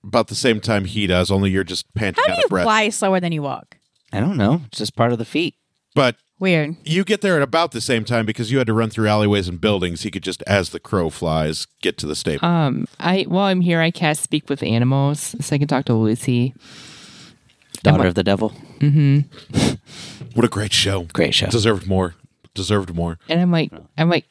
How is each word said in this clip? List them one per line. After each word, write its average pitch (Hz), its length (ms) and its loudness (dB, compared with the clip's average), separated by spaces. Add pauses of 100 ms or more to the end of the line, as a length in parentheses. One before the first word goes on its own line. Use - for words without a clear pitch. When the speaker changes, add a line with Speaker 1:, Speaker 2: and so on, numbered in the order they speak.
Speaker 1:
about 107 240 2
the 113 80 -8
same 113 240 2
time 104 240 0
he 101 240 -2
does, 90 240 2
only 98 180 2
you're 95 140 0
just - 300 -10
panting 110 280 -2
Speaker 2:
How 605 60 4
do - 60 2
Speaker 1:
out 679 40 -2
Speaker 2:
you 605 60 2
Speaker 1:
of 427 60 0
breath. 185 140 2
Speaker 2:
fly 220 260 2
slower 190 280 0
than 170 140 -2
you 151 100 -4
walk? - 340 -10 (360)
Speaker 3:
I 101 80 -4
don't 185 160 0
know. 131 320 2
It's - 100 -14
just 107 160 -6
part 120 180 2
of 117 60 -2
the 113 60 -6
feat. 135 300 -4 (420)
Speaker 1:
But 131 200 2 (220)
Speaker 2:
Weird. 165 460 0
Speaker 1:
you 170 200 0
get 202 180 -2
there 190 140 2
at 143 60 2
about 160 300 0
the 117 80 -6
same 113 240 -2
time 113 220 0
because 110 260 -4
you 135 60 2
had 123 100 2
to 107 60 0
run 110 160 2
through 107 180 0
alleyways 104 400 2
and 87 120 -8
buildings. 90 420 0
He 107 100 -6
could 95 100 -8
just, 90 200 -6
as 98 280 0
the 87 100 -12
crow 87 300 -2
flies, 78 560 -2 (160)
get - 160 -2
to 76 80 -8
the 76 100 -4
stable. - 300 -4
Speaker 4:
Um, 165 400 0 (140)
I, 190 220 0
while 196 240 0
I'm 185 160 0
here, 170 180 2
I 165 100 2
cast 151 320 0
Speak - 260 -4
with 139 140 -4
Animals, 135 760 0
so - 140 -2
I 143 40 2
can 143 80 2
talk 135 200 0
to 120 80 2
Lucy. 120 600 0 (1300)
Speaker 3:
Daughter - 180 4
Speaker 4:
Am 90 60 4
I - 20 4
Speaker 3:
of 87 60 0
the 92 100 0
Devil. 98 260 0 (300)
Speaker 4:
Mm-hmm. 143 400 4 (1120)
Speaker 1:
What 113 100 4
a 113 40 2
great 101 240 -4
show. 98 400 0
Speaker 3:
Great - 220 2
show. 101 120 0
Speaker 1:
Deserved 101 400 -2
more. 92 280 0 (400)
Deserved 98 400 -2
more. 85 240 -4 (100)
Speaker 4:
And 165 120 0
I'm 180 120 2
like, 160 180 0 (260)
I'm 165 140 0
like 170 200 0